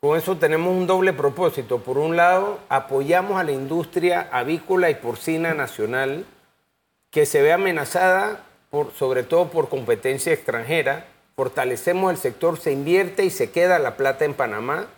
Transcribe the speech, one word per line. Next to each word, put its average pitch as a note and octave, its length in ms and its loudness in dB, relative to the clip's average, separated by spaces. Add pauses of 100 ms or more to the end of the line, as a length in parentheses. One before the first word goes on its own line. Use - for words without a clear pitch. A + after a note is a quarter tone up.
Con D3 180 2
eso F3+ 180 -2
tenemos D#3+ 380 2
un F#3 120 0
doble F#3 280 2
propósito. C#3 640 -2
Por B2+ 180 -4
un D#3+ 220 0
lado, F#3 400 4 (100)
apoyamos E3 720 0
a F3 40 -2
la D3+ 80 -2
industria E3 800 -2
avícola D#3+ 600 0
y C#3+ 60 0
porcina D#3+ 580 -4
nacional, C3+ 720 -4 (840)
que D3+ 160 4
se D3 140 2
ve D3 120 6
amenazada, F#3 920 0 (260)
por, D3 220 -4
sobre C3 300 -2
todo E3 260 2
por D#3+ 200 0
competencia C3 640 -2
extranjera. C#3 760 -2 (300)
Fortalecemos C3+ 760 -2
el D#3+ 60 -4
sector, D#3 400 -2
se D#3 140 -2
invierte F3 520 0
y F#3 60 2
se - 200 -2
queda F3 280 4
la B2+ 180 -2
plata C3+ 280 0
en D3 100 -2
Panamá. B2+ 520 -4 (120)